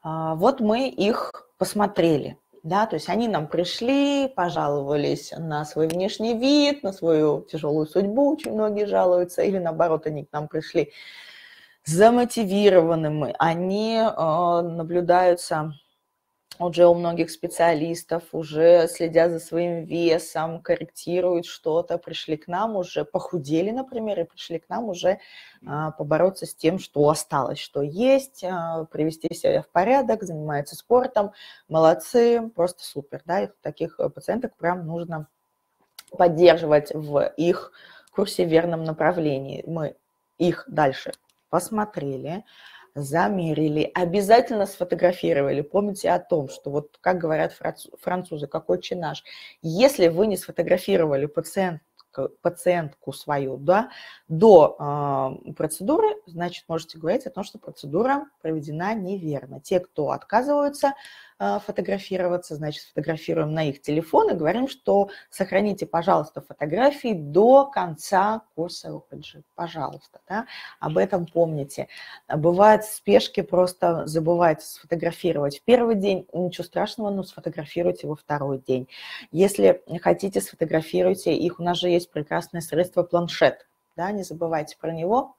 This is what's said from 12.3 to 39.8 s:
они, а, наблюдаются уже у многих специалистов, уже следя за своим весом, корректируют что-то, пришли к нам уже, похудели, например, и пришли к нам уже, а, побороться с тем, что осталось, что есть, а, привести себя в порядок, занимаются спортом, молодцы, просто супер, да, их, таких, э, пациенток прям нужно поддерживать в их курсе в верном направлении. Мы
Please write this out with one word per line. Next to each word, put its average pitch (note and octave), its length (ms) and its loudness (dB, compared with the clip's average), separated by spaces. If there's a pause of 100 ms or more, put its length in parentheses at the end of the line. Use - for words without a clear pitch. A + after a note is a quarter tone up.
они, F#3+ 640 0
а, E3+ 600 0
наблюдаются F3 1080 0 (840)
уже F3 280 6
у E3+ 80 8
многих E3+ 360 -2
специалистов, E3 920 -2 (100)
уже E3 560 6
следя E3+ 400 2
за E3 100 -4
своим E3+ 460 -4
весом, E3 760 -2
корректируют F3 880 -2
что-то, E3+ 500 -4
пришли D#3+ 400 -8
к - 100 -18
нам G3+ 300 -4
уже, E3 280 -6
похудели, D#3+ 680 -4
например, A3 500 -6
и - 40 -2
пришли - 340 -12
к - 100 -20
нам A#3 200 -6
уже, F#3 300 -2 (480)
а, D3+ 240 -6
побороться D#3+ 560 0
с - 80 -16
тем, F3+ 240 0
что D3 300 2
осталось, D3 500 -2
что - 240 -6
есть, B3 600 0
а, E3 460 -6
привести D#3+ 440 -4
себя - 280 0
в - 60 -20
порядок, A3+ 540 2
занимаются D3+ 520 -6
спортом, A#3+ 560 2 (380)
молодцы, A3+ 840 4
просто - 280 -2
супер, C#3+ 420 -12
да, F3+ 180 -2
их, - 180 -10
таких, D#3 380 -8
э, E3+ 100 -2
пациенток A3 480 -6
прям F3 300 -4
нужно E3 400 -8 (880)
поддерживать E3 800 6
в D3 420 -2
их E3+ 340 -2 (440)
курсе G3 300 -2
в E3+ 40 -2
верном D#3+ 360 2
направлении. D3+ 840 -2
Мы D#3+ 280 -6 (440)